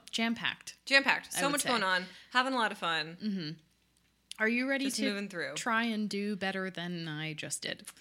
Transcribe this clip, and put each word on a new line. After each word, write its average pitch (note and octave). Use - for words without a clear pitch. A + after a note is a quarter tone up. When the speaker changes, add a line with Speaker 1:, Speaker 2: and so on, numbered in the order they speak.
Speaker 1:
jam-packed. A3+
Speaker 2:
Jam-packed. C4+
Speaker 1:
I -
Speaker 2:
So C#4
Speaker 1:
would C#4+
Speaker 2:
much C#4+
Speaker 1:
say. -
Speaker 2:
going A#3
on. F#3
Having B3+
a -
lot A3
of G#3+
fun. E3
Speaker 1:
Mm-hmm. F#3
Are G#3+
you B3
ready C#4
Speaker 2:
Just -
Speaker 1:
to G#3+
Speaker 2:
moving G3+
through. D#3
Speaker 1:
try A3+
and G#3+
do G3+
better F#3+
than E3+
I D#3
just D3+
did? -